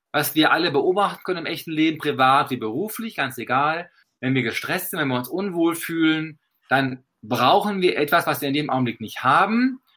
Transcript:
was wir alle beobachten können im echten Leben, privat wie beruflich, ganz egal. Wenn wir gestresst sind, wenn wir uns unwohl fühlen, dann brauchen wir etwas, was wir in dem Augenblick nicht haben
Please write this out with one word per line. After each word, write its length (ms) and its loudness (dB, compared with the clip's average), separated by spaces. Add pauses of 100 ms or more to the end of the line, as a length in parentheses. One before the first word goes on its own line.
(120)
was 240 -2
wir 160 4
alle 200 2
beobachten 520 2
können 160 -4
im 60 -8
echten 260 -8
Leben, 260 2
privat 520 2
wie 80 -2
beruflich, 580 -6
ganz 220 -6
egal. 520 -2 (300)
Wenn 160 0
wir 80 2
gestresst 480 -4
sind, 80 -4
wenn 80 -2
wir 100 0
uns 120 -6
unwohl 460 0
fühlen, 640 -2 (300)
dann 340 0 (180)
brauchen 600 2
wir 160 2
etwas, 280 0
was 160 -2
wir 60 -4
in 60 -2
dem 160 -2
Augenblick 320 -2
nicht 220 -10
haben 580 2 (160)